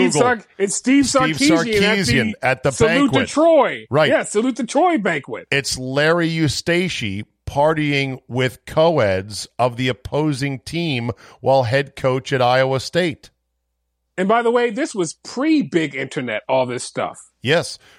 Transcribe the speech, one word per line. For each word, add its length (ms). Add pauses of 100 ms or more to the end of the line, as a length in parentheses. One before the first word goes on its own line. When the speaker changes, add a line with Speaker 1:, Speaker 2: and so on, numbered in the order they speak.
(140)
Speaker 1:
Google 80
Speaker 2:
Sark-, 260 (100)
it's 180
Steve 300
Speaker 1:
Steve 300
Speaker 2:
Sarkisian 440
Speaker 1:
Sarkisian 500
Speaker 2:
at 120
the 60
Speaker 1:
at 160
the 80
Speaker 2:
Salute 400
Speaker 1:
banquet. 160
Speaker 2:
to 60
Troy. 580
Speaker 1:
Right. 180
Speaker 2:
Yeah, 140
Salute 320
to 100
Troy 320
banquet. 540
Speaker 1:
It's 260
Larry 500
Eustace 960 (220)
partying 800
with 380
co-eds 840 (120)
of 180
the 120
opposing 680
team 520 (280)
while 240
head 320
coach 380
at 80
Iowa 380
State. 500 (880)
Speaker 2:
And 100
by 140
the 100
way, 200
this 240
was 180
pre-big 840
internet, 540
all 160
this 180
stuff. 360 (220)
Speaker 1:
Yes. 360 (220)